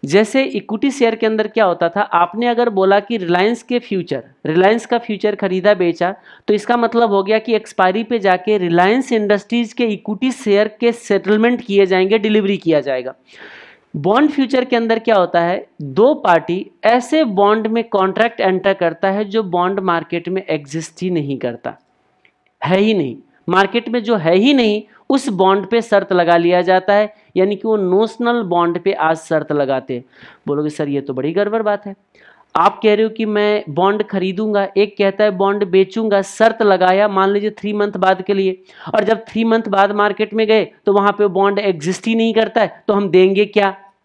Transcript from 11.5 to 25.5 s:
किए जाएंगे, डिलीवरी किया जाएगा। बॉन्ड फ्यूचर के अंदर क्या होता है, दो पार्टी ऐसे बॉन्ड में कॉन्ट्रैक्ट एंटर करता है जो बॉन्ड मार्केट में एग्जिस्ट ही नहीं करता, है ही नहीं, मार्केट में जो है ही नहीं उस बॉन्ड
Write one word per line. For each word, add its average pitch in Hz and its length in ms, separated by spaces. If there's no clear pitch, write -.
किए 196 200
जाएंगे, 190 320
डिलीवरी 208 400
किया 156 220
जाएगा। 131 360
बॉन्ड 214 360
फ्यूचर 262 340
के 254 100
अंदर 226 240
क्या 226 160
होता 175 260
है, 175 260
दो 165 320
पार्टी 180 580
ऐसे 247 400
बॉन्ड 214 440
में 226 160
कॉन्ट्रैक्ट 208 580
एंटर 190 320
करता 170 360
है 208 160
जो 208 180
बॉन्ड 180 360
मार्केट 170 500
में 190 200
एग्जिस्ट 151 520
ही 185 80
नहीं 143 280
करता, 120 400
है 175 120
ही 214 160
नहीं, 139 240
मार्केट 196 400
में 233 140
जो 226 120
है 165 200
ही 233 180
नहीं 214 300
उस 269 200
बॉन्ड 190 360